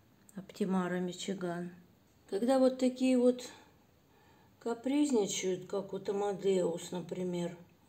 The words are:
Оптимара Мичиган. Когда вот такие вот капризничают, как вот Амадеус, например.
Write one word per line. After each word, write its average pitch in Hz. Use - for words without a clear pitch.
Оптимара 185
Мичиган. 180
Когда 240
вот 262
такие 254
вот 247
капризничают, 233
как 196
вот 196
Амадеус, 196
например. 175